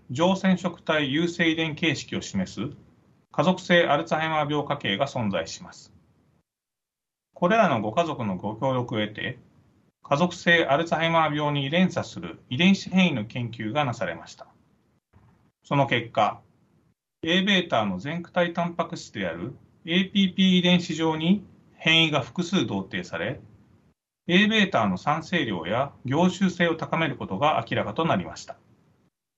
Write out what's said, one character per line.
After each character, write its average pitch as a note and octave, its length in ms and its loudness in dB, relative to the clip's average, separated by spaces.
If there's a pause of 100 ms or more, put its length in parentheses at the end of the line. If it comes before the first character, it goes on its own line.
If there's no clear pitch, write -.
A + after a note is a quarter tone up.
(120)
上 E3+ 240 4
染 F#3 220 2
色 F3 240 -6
体 D3+ 300 0
優 E3 160 2
性 E3+ 220 0
遺 D#3+ 60 0
伝 D#3+ 200 -2
形 D#3 200 0
式 - 200 -8
を F#2+ 60 -4
示 - 320 -4
す D3 160 -6 (680)
家 D3+ 60 2
族 F3+ 180 2
性 F3 240 4
ア C#3 100 2
ル D#3+ 80 0
ツ E3 120 -2
ハ D#3 100 -2
イ D#3+ 40 -2
マ D#3 160 0
ー C#3+ 60 -4
病 D3 140 0
家 C#3 120 -4
系 G2+ 200 -2
が C3+ 80 0
存 A#2 240 -2
在 E2+ 180 -2
し - 140 -14
ま - 100 -18
す。 - 220 -20 (1400)
こ F3+ 140 2
れ A3 80 4
ら G3 120 6
の A#2 120 2
ご G#2+ 100 -2
家 E3+ 120 2
族 C3+ 220 -4
の G2 100 -2
ご G2+ 200 -6
協 C3 180 0
力 B2 220 -2
を A2 40 0
得 G#2 140 -2
て、 G2 240 -6 (640)
家 C#3+ 160 0
族 F3 180 2
性 E3+ 300 4
ア C3+ 100 4
ル E3 100 0
ツ E3+ 100 -2
ハ D#3+ 100 0
イ E3 60 0
マ E3 160 4
ー D3 80 -2
病 D3 180 0
に C#3 160 -2
連 F3 200 4
鎖 G#2 140 -4
す - 160 -14
る E2 200 -12 (100)
遺 B2 80 -2
伝 F#3 160 6
子 - 160 -2
変 F3+ 200 4
異 D3+ 40 0
の A2 120 -4
研 A#2+ 260 -6
究 A2 220 -8
が D3 120 0
な A#2+ 80 -2
さ F#2+ 140 -6
れ E2+ 80 -6
ま E2 100 -14
し - 80 -20
た。 - 140 -20 (1160)
そ D3 120 -4
の C#3 100 4
結 A#2+ 240 -2
果、 G#2 320 0 (800)
A F3+ 220 2
ベ G3+ 140 2
ー - 120 -2
タ A2+ 160 2
の F#2 180 -2
前 E3 200 -6
駆 - 100 -18
体 F3 200 0
タ E3+ 120 -2
ン E3+ 80 -6
パ E3 120 -4
ク E3 120 -10
質 - 140 -16
で G2 160 -6
あ E2 60 -4
る A2 200 -8 (320)
エ E3 120 0
ー F#3+ 140 2
ピ G3 140 4
ー F#3 80 -2
ピ F#3+ 100 2
ー F#3 140 6
遺 F3 60 4
伝 F3+ 180 4
子 E3 140 -6
上 D#3+ 200 0
に F3 300 2 (300)
変 D#3+ 320 4
異 D3+ 40 -4
が C#3 100 0
複 - 200 -6
数 E3+ 240 0
同 G2+ 160 -4
定 F#2 220 -8
さ E2+ 160 -10
れ、 F#2+ 200 -6 (880)
A F#3+ 200 4
ベ A3 160 2
ー F#3 80 0
タ A2+ 160 2
の F2+ 100 0
酸 D#3 240 -2
性 D#3 240 -2
量 F2 220 -6
や B2 240 -2 (140)
凝 D#3+ 260 2
集 F#3 180 0
性 E3+ 200 0
を E3 60 -2
高 D#3 220 -6
め D#3+ 100 0
る B2 100 -6
こ A2+ 100 -8
と F#2 100 -6
が A#2 320 0
明 B2 80 -2
ら G2 80 -2
か G2+ 80 -8
と D#3 100 -2
な D3+ 120 2
り F2+ 100 -2
ま D#2 100 -12
し - 120 -16
た。 - 100 -16 (800)